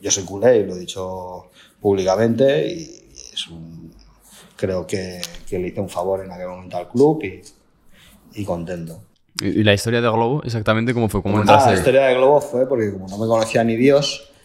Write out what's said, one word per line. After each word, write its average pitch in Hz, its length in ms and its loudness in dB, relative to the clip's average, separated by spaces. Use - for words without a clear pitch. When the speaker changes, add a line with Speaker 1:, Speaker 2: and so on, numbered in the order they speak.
Speaker 1:
yo 101 100 -4
soy 95 140 -2
culé 101 340 2
y 101 60 2
lo 92 100 -8
he 90 60 -10
dicho 92 680 -12
públicamente 110 840 2
y, 55 60 -6
y - 520 -20
es - 140 -12
un, 165 440 -20
creo 92 280 -4
que, 92 360 -8
que 92 120 -4
le 87 80 -4
hice - 120 -8
un 95 80 -6
favor 95 360 -4
en 92 80 -14
aquel 90 160 -12
momento 90 280 -14
al 87 120 -10
club 147 340 2
y, 90 180 -10
y 98 40 -6
contento. 85 560 -8
Speaker 2:
¿Y, 101 60 -6
y 107 40 2
la 104 100 6
historia 117 260 0
de 120 100 0
Globo 117 320 0
exactamente 113 500 -2
cómo 113 160 0
fue? 98 140 -2
¿Cómo 104 160 0
Speaker 1:
Ah, - 40 2
Speaker 2:
entraste? 127 280 6
Speaker 1:
la 98 60 4
historia 127 300 4
de 127 80 4
Globo 135 260 6
fue 127 280 -2
porque 113 240 0
como 95 160 -10
no 98 80 -12
me 110 120 -4
conocía 113 340 2
ni 113 140 0
Dios 139 520 2